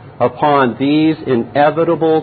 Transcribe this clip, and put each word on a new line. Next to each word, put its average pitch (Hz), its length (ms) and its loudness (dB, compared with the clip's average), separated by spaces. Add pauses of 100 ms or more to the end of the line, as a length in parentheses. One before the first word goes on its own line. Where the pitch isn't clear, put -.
(200)
upon 123 600 0
these 156 380 2 (100)
inevitable 151 960 0